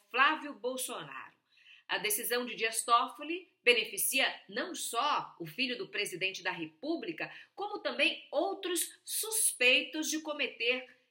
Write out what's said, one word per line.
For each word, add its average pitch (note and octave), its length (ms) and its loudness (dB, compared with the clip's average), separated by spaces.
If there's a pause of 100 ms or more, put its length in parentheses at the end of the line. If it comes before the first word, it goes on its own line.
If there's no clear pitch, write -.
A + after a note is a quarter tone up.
(100)
Flávio C#4+ 440 4
Bolsonaro. G#3 800 -6 (520)
A G3 120 0
decisão A3+ 460 0
de A3 120 -6
Dias A3 280 0
Toffoli D4 640 2 (140)
beneficia A#3 680 4 (200)
não C#4+ 260 -4
só A#3+ 640 -2
o E3+ 80 -6
filho B3 320 -2
do F#3+ 100 -8
presidente F#3+ 540 -4
da F#3 80 0
República, E3+ 840 -6 (220)
como G4+ 240 -6
também C#4+ 540 0
outros F4+ 720 -2
suspeitos D4+ 1040 2
de D#4 100 -2
cometer B3+ 640 -2 (260)